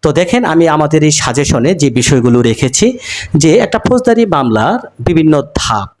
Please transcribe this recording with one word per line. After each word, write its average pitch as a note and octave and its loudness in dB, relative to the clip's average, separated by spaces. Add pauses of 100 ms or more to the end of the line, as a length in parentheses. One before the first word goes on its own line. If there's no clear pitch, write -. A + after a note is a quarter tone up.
তো D#3 0
দেখেন, F3+ 0
আমি E3 2
আমাদের D3+ 2
এই D#3 4
সাজেশনে C#3 0
যে C#3+ 0
বিষয়গুলো A#2+ 2
রেখেছি, C3 0 (380)
যে D#3+ 4
একটা - -2 (100)
ফৌজদারি A#3+ 2
মামলার C#3+ -2 (120)
বিভিন্ন D#3 2
ধাপ A2+ -4 (120)